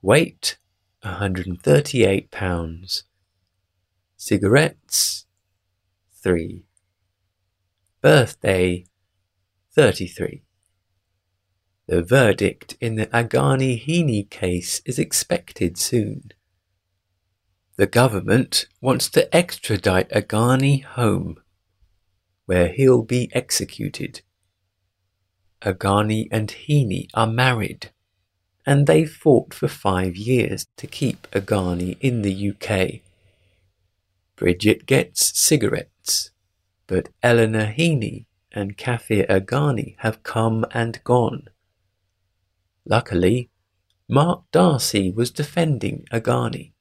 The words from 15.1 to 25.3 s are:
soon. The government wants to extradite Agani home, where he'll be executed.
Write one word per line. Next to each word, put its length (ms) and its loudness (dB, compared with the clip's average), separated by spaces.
soon. 540 -4
The 100 2
government 800 2
wants 300 0
to 240 2
extradite 760 0
Agani 720 2
home, 560 -2
where 240 2
he'll 340 4
be 300 -2
executed. 880 -6